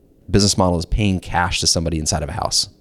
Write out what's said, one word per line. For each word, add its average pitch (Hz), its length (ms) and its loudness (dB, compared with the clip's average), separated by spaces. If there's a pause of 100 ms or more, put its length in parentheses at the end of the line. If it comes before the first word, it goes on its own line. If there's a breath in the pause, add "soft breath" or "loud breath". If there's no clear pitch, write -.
(300)
business 101 280 4
model 90 220 4
is 82 60 -4
paying 98 340 0
cash 85 400 -2
to 82 80 -2
somebody 82 320 0
inside 78 240 -2
of 73 60 -4
a - 40 -8
house. - 360 -4 (120)